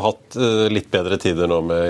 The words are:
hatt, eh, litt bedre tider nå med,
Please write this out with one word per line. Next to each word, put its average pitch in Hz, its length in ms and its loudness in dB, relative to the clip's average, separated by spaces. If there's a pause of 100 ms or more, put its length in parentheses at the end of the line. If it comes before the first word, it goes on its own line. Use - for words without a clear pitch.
hatt, - 340 -4
eh, 110 320 2
litt 104 240 -4
bedre 92 240 0
tider 87 320 0
nå 85 60 2 (100)
med, 85 240 0